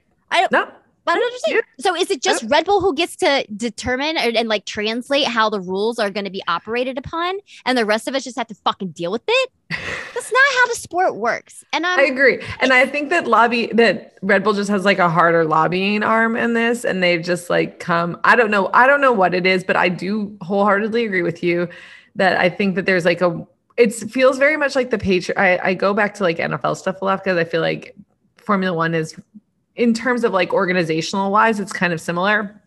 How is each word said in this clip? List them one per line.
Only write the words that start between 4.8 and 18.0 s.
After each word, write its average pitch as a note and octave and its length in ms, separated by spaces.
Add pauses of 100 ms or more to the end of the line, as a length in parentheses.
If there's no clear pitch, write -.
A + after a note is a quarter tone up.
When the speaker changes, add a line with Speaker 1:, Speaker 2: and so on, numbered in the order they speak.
Speaker 2:
how A3+ 220
the G#3 120
rules G3+ 380
are G3+ 100
gonna G3+ 220
be F#3+ 160
operated A#3+ 500
upon, E4+ 400 (280)
and B3+ 120
the A3+ 80
rest G#3+ 220
of C4 80
us C4+ 80
just B3+ 140
have A#3+ 100
to G3+ 80
fucking G#3 340
deal E3+ 220
with A#3 160
it? B4+ 220 (100)
Speaker 1:
<laughs> - 100
Speaker 2:
That's - 640
not B4+ 100 (120)
how B4 120
the A#4 80
sport F4 400
works. - 560
And D#4 140
I'm F4+ 140
Speaker 1:
I C#4 40
agree. C4+ 360 (200)
And C4 140
I B3+ 140
think D4 240
that F4 160
lobby, A3+ 400
that A3 560
Red F#3+ 200
Bull G#3+ 100
just G3+ 160
has, G#3 140
like, G3 160
a F3 100
harder E3 360
lobbying F3 580
arm A3+ 320
in A#3 180
this, A#3 300
and F#3 200
they've F3 200
just, F3 260
like, E3 300
come, E3+ 440